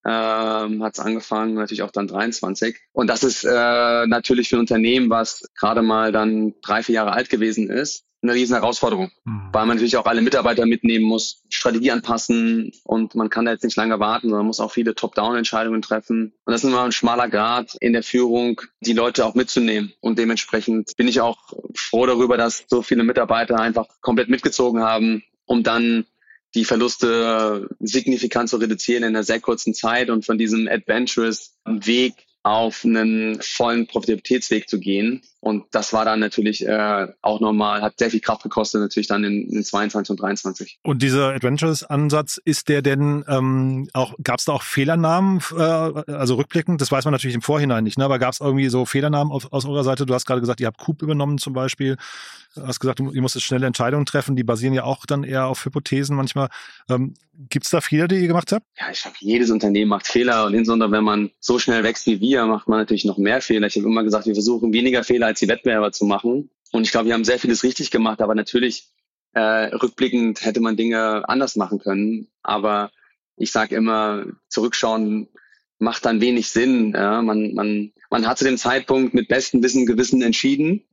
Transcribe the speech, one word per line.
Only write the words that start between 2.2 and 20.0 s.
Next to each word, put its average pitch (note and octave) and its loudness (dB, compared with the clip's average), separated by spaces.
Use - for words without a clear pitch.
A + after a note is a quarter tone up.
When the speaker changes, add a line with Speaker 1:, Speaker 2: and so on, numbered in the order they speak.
Speaker 1:
Und A#2+ 0
das A2+ 0
ist, B2+ 0
äh, A#2+ 2
natürlich A#2+ 2
für - 0
ein A#2 4
Unternehmen, A#2 2
was A2+ -2
gerade A#2 2
mal A2 2
dann G#2+ 2
drei, G#2+ -2
vier A#2 0
Jahre G#2+ 2
alt B2 0
gewesen A2 0
ist, C3 -4
eine A#2+ 2
riesen B2 2
Herausforderung, A2+ 0
Speaker 2:
Mhm. G#2 -8
Speaker 1:
weil G#2+ 2
man A#2 2
natürlich A#2 2
auch A2 0
alle A2+ 2
Mitarbeiter A#2 2
mitnehmen A2+ 2
muss, A2 -2
Strategie A#2+ 0
anpassen A2+ 0
und A2 -2
man G#2+ 0
kann A#2 0
da A#2 0
jetzt A2 -4
nicht A2+ -2
lange A2 0
warten, A2+ 0
sondern G#2 0
muss A2 -2
auch G#2+ -4
viele A2+ 0
Top-Down-Entscheidungen A2+ -2
treffen. A2 -2
Und A2 -2
das A#2 0
ist C3+ 2
immer B2 2
ein A#2+ 0
schmaler A#2+ 0
Grat A2+ -2
in A#2 2
der A#2 0
Führung, A#2+ 0
die A#2 0
Leute A#2+ 2
auch A2 -2
mitzunehmen. A2+ 0
Und A2+ -2